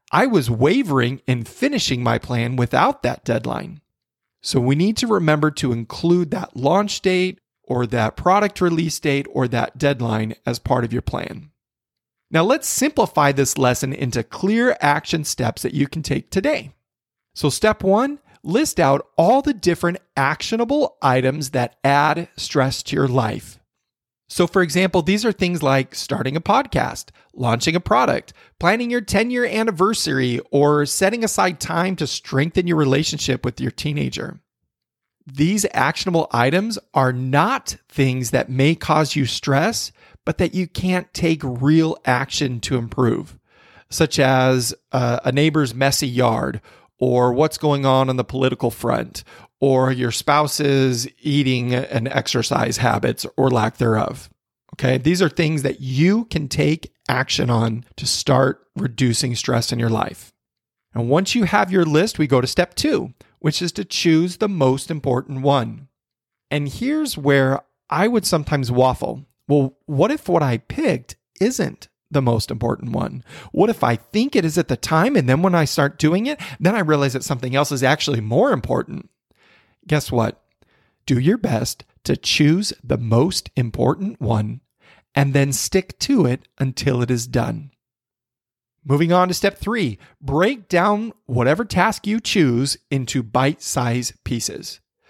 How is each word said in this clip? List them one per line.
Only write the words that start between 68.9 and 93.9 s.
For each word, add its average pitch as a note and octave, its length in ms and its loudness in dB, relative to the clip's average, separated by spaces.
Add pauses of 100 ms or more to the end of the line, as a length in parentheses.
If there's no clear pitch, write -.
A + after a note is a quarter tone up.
Well, C#3 280 2 (100)
what D#3+ 240 2
if D4+ 180 -4
what E3+ 140 2
I B2 160 2
picked - 580 -4 (240)
isn't G#3 480 -2 (220)
the C#3 120 2
most A#2 280 0
important A#2 420 -4
one? - 320 -6 (280)
What G3+ 180 2
if - 120 -2
I A#2+ 140 2
think B3 400 -2
it F#3 80 2
is D#3+ 140 0
at E3 100 0
the B2+ 80 -2
time, G3+ 400 0
and C3+ 120 2
then C3 140 2
when F#3 120 4
I E3 100 4
start C#3 340 0
doing F3+ 280 2
it, D4 140 -6 (200)
then F#3+ 140 2
I A3 60 0
realize C#3+ 340 2
that B2 100 -6
something B2+ 320 -4
else D3 160 0
is B2+ 100 -2
actually C3+ 380 2
more C#3+ 320 2
important? B2 560 -4 (760)
Guess D3+ 240 -2
what? A2+ 320 -2 (640)
Do B2+ 140 2
your E3 180 2
best - 480 -2 (200)
to - 120 0
choose D#3+ 560 0 (100)
the B2+ 140 -2
most A#2 580 0
important B2 640 -2
one A2 440 -2 (520)
and C#3 200 2
then C#3 180 2
stick - 460 -4
to B3+ 260 2
it B2+ 240 -2 (100)
until C3 440 0
it A#2+ 80 -2
is A#2+ 160 -2
done. A#2+ 440 -4 (1120)
Moving D3+ 300 2
on F3+ 160 4
to F3+ 60 -2
step - 240 -2
three, G3 400 -4 (240)
break F3+ 460 0
down G#3 440 0 (140)
whatever C3 400 0
task G3 400 0
you G#3+ 140 0
choose C3+ 580 0 (120)
into C3 320 -2
bite-sized B2 1040 -2